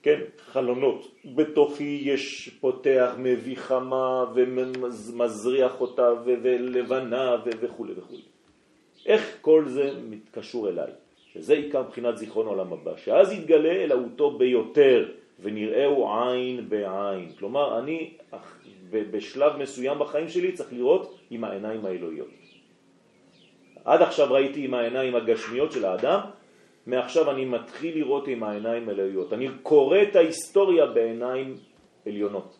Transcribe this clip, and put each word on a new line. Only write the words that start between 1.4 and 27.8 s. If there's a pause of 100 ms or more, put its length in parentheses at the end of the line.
יש (100)
פותח,
מביא
חמה, (100)
ומזריח
אותה, (120)
ו-,
ולבנה, (100)
ו-, (100)
וכו' (100)
וכו'. (920)
איך
כל
זה (180)
מתקשור
אליי? (420)
שזה
עיקר
מבחינת
זיכרון
עולם
הבא,
שאז
יתגלה
אלוהותו
ביותר, (300)
ונראהו
עין
בעין.
כלומר,
אני (180)
אח-, (300)
ב-,
בשלב
מסוים
בחיים
שלי
צריך
לראות (120)
עם
העיניים
האלוהיות. (1600)
עד
עכשיו
ראיתי
עם
העיניים
הגשמיות
של
האדם, (680)
מעכשיו
אני
מתחיל